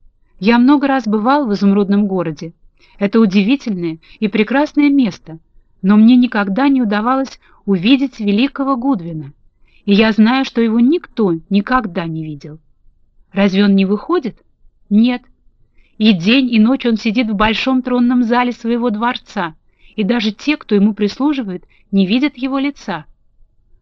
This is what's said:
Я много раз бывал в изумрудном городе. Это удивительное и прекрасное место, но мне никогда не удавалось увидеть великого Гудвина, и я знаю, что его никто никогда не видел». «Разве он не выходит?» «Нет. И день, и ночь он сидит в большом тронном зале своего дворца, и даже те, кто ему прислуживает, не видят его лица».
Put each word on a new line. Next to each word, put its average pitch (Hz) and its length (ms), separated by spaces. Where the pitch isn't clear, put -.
Я 233 180
много 277 300
раз 262 180
бывал 240 400
в 208 60
изумрудном 202 560
городе. 170 440
Это 202 220
удивительное 190 800
и 220 80
прекрасное 285 640
место, 208 480
но 196 140
мне 226 200
никогда 240 520
не 269 140
удавалось 233 560
увидеть 233 540
великого 262 580
Гудвина, 170 560
и 202 80
я 214 180
знаю, 226 340
что - 160
его 226 200
никто 240 540
никогда 196 580
не 160 180
видел». 151 340
«Разве 196 320
он 196 120
не 190 80
выходит?» 214 580
«Нет. 233 320
И 214 160
день, 233 400
и 226 60
ночь 247 280
он 233 100
сидит 226 320
в 220 60
большом 226 480
тронном 247 420
зале 240 280
своего 233 380
дворца, 214 640
и 214 80
даже 214 300
те, 294 240
кто - 180
ему 202 180
прислуживает, 208 720
не 196 140
видят 262 300
его 262 220
лица». 240 460